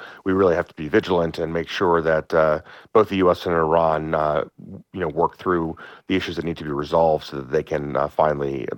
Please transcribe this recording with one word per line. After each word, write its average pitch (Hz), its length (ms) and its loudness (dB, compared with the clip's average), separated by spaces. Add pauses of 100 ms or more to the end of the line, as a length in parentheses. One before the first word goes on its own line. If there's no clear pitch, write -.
(240)
we 95 100 0
really 95 220 4
have 85 120 -2
to - 80 -20
be 76 120 -8
vigilant 85 520 0
and 82 120 -2
make 82 160 -4
sure 85 340 2
that, 78 320 0
uh, 78 280 2 (320)
both 107 160 4
the 101 80 -2
U 90 140 4
S - 140 0
and 87 100 0
Iran, 80 580 2
uh, 76 320 0 (480)
you 92 60 -8
know, 85 80 -2
work 78 300 -2
through 82 380 -2 (320)
the 95 80 0
issues 87 200 -4
that 80 100 -6
need 82 120 -6
to 80 60 -12
be 73 80 -6
resolved 78 540 0
so 73 120 -10
that 65 140 -10
they 76 120 0
can, 71 320 -4
uh, 71 120 0
finally 71 600 -2 (100)